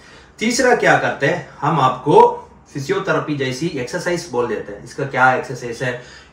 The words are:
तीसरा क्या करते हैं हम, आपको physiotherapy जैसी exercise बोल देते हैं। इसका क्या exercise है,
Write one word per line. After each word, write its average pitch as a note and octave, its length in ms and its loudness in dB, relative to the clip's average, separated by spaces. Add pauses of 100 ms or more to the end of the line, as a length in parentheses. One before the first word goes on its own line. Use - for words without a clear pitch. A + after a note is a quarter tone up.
(380)
तीसरा B3 380 2
क्या E3 220 4
करते - 280 -2
हैं - 220 -2 (120)
हम, D3 200 0
आपको D3 600 4 (320)
physiotherapy D#3 640 -2
जैसी C3 320 -4
exercise E3+ 640 -4
बोल A#2+ 140 0
देते G#2 260 -6
हैं। - 120 -14
इसका - 220 -10
क्या B2+ 280 4
exercise B2 480 -8
है, B2 180 -4 (320)